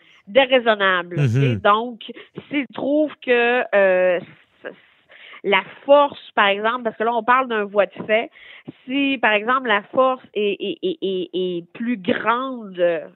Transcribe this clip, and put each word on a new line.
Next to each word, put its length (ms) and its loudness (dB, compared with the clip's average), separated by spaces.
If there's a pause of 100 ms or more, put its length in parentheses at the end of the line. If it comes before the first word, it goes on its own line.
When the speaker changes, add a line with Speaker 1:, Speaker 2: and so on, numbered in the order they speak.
(280)
Speaker 1:
déraisonnable. 920 2
Speaker 2:
Mhm. 320 2
Speaker 1:
Ok ? 80 -4
Donc, 380 2 (500)
s'il 240 -4
trouve 380 0 (140)
que, 380 2 (100)
euh, 460 4 (420)
c-, 80 -14 (760)
la 180 0 (220)
force, 340 4 (160)
par 120 4
exemple, 360 -2
parce 140 -6
que 80 -4
là, 80 0
on 100 -2
parle 240 2
d'un 160 -2
voie 220 0
de 200 -8
fait, 240 0 (560)
si, 340 -2
par 120 2
exemple, 380 0
la 140 2
force 380 0 (120)
est, 260 -2
est, 240 -6
est, 180 -4
est, 320 -6
est 400 -4
plus 220 -6
grande, 800 -4
euh, 380 0